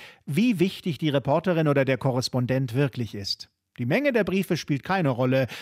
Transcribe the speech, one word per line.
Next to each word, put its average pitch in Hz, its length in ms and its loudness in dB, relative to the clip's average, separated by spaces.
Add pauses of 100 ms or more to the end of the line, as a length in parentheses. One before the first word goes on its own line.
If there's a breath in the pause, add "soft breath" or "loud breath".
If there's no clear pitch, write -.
(260 loud breath)
wie 190 340 2
wichtig 180 380 -2
die 156 120 -2
Reporterin 156 580 2
oder 139 180 4
der 131 140 2
Korrespondent 127 760 0
wirklich 123 400 -2
ist. - 380 -10 (280)
Die 120 60 -4
Menge 254 260 0
der 220 120 2
Briefe 180 340 -2
spielt 139 240 -2
keine 180 280 0
Rolle. 127 360 2 (160 loud breath)